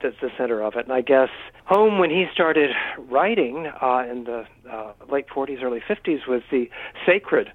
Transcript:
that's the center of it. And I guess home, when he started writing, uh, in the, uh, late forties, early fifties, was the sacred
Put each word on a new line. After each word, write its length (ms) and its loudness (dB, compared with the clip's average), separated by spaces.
that's 180 -2
the 160 -2
center 240 -2
of 140 -2
it. 100 -4
And 80 -6
I 80 2
guess 280 4
home, 320 4
when 120 4
he 240 2
started 380 2
writing, 580 0
uh, 280 2
in 160 -8
the, 200 -8
uh, 220 -12
late 240 -2
forties, 300 -6
early 220 -4
fifties, 420 -4
was 140 0
the 180 0
sacred 500 2